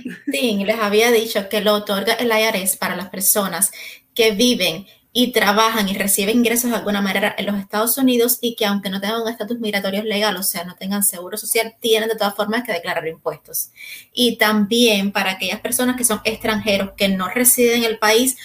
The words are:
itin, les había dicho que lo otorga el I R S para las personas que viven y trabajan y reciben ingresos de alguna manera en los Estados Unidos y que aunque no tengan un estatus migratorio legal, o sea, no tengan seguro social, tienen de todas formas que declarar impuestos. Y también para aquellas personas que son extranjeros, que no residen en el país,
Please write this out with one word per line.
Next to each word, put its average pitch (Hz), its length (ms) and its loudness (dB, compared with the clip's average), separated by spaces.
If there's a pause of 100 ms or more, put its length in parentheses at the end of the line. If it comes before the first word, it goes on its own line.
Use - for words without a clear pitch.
(280)
itin, 240 380 0
les 220 140 0
había 214 320 4
dicho 220 380 0
que 214 100 -2
lo 208 140 4
otorga 208 400 0
el 247 160 0
I 220 140 4
R 214 180 0
S 190 160 -2
para 185 180 -4
las 190 140 -8
personas 190 640 0 (420)
que 220 180 4
viven 196 540 2 (260)
y 247 220 0
trabajan 214 560 2
y 202 80 -2
reciben 202 400 0
ingresos 240 320 2
de 226 80 0
alguna 202 240 -2
manera 196 360 0
en 196 100 -6
los 202 120 -2
Estados 214 380 -2
Unidos 247 440 2
y 233 140 -2
que 220 100 -2
aunque 202 240 -2
no 196 120 -4
tengan 226 220 -2
un 220 40 -4
estatus 233 320 -6
migratorio 202 440 -2
legal, 208 340 0
o 190 60 -6
sea, 175 200 -4
no 180 120 -14
tengan 196 280 -4
seguro 180 320 -4
social, 220 460 -2
tienen 220 260 2
de 226 80 0
todas 202 200 -2
formas 220 280 -2
que 226 80 -4
declarar 170 360 -4
impuestos. - 640 -8 (420)
Y 240 240 2
también 214 760 2
para 196 200 -2
aquellas 185 280 -6
personas 247 380 -2
que 247 80 0
son 214 180 -2
extranjeros, 208 720 -2
que 196 140 0
no 190 180 -2
residen 240 520 2
en 226 100 0
el 220 80 -2
país, 226 480 4